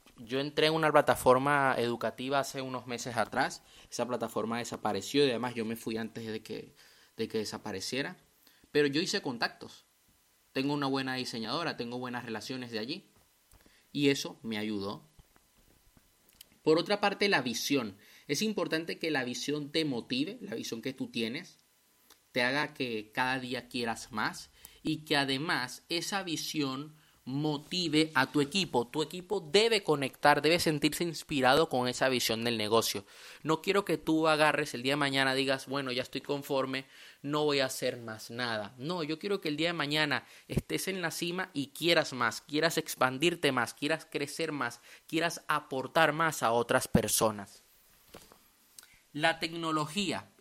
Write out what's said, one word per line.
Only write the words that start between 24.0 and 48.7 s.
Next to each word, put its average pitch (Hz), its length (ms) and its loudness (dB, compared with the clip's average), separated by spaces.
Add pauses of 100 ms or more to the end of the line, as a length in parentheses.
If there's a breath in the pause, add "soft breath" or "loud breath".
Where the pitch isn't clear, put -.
más 123 400 -4 (320 loud breath)
y 156 220 -2
que 151 120 2
además 135 720 0
esa 170 340 -2
visión 147 720 -4 (300 soft breath)
motive 151 920 0
a 135 180 2
tu 151 80 4
equipo. 143 460 2
Tu 156 160 -2
equipo 180 380 -6 (120)
debe 214 300 6
conectar, 143 580 4
debe 160 200 4
sentirse 156 440 2
inspirado 147 640 4
con 123 180 0
esa 127 220 2
visión 117 340 0
del 120 140 0
negocio. 107 480 2 (380 loud breath)
No 160 180 0
quiero 190 240 0
que 160 140 0
tú 160 300 2
agarres 151 440 4
el 120 100 -8
día 131 100 0
de 143 40 0
mañana, 135 380 2
digas, 135 320 0
"Bueno, 131 260 -4
ya 123 80 -2
estoy 131 220 -6
conforme, 135 640 -4 (340 loud breath)
no 151 240 -2
voy 143 160 2
a 131 60 2
hacer 127 320 -4
más 113 320 -12
nada". 117 480 -4
No, 165 240 -4
yo 156 160 -6
quiero 202 240 -4
que 160 60 -4
el 147 100 -4
día 160 100 0
de 170 60 -2
mañana 147 500 0 (240 loud breath)
estés - 400 -2
en 190 140 -4
la 165 80 -2
cima 175 420 -4
y 139 160 -4
quieras 160 460 2
más, 120 260 0
quieras 156 380 -2
expandirte 143 720 2
más, 120 220 0
quieras 151 360 -2
crecer 156 420 -4
más, 127 280 -4 (260 loud breath)
quieras 165 420 -2
aportar 147 640 2
más 160 280 0
a 117 100 4
otras 120 360 4
personas. 107 720 2 (1500 loud breath)